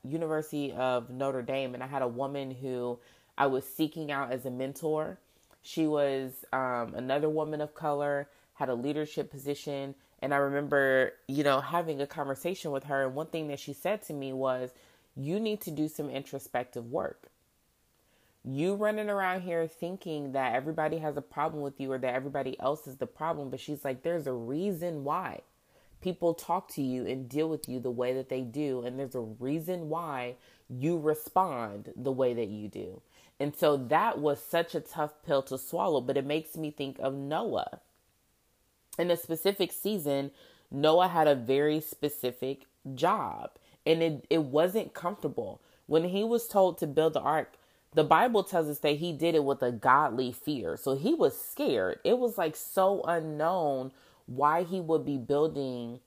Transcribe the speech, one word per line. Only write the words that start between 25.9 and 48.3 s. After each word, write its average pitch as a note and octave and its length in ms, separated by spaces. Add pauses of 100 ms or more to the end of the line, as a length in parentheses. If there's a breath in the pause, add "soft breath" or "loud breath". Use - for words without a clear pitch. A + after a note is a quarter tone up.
people E3+ 320
talk E3+ 360
to - 120
you B2+ 240
and B2+ 240
deal D3+ 180
with D#3 220
you B2+ 100
the B2 120
way B2 220
that C3 160
they C3 120
do. B2+ 420
And B2+ 140
there's C3 160
a B2+ 60
reason D3+ 720
why C#3+ 480 (300 soft breath)
you C#3 300
respond D3 960
the C3 160
way B2+ 220
that A#2 140
you G#2 200
do." F#2+ 340 (380 soft breath)
And C#3+ 160
so D3 220
that D3+ 400
was D3 260
such E3+ 300
a E3 60
tough D3+ 320 (120)
pill C#3 200
to C3 160
swallow, E3 420
but C3 160
it C3+ 80
makes D#3 300
me D#3 160
think C3+ 260
of C3+ 160
Noah. C#3+ 680 (1160)
In F3 140
a E3+ 60
specific F3 540
season, C#3+ 600 (400 loud breath)
Noah F3+ 380
had D#3+ 180
a C#3+ 80
very C#3 440
specific C#3 840 (300)
job, C#3+ 560 (340 soft breath)
and E3 160
it, D#3 300
it D#3+ 120
wasn't E3+ 520
comfortable. D#3 680 (240 soft breath)
When D#3+ 200
he F#3+ 180
was A#3 240
told F#3 320
to E3 80
build D#3 260
the D3 80
ark, D3+ 320 (400 soft breath)
the D#3 100
Bible G3 400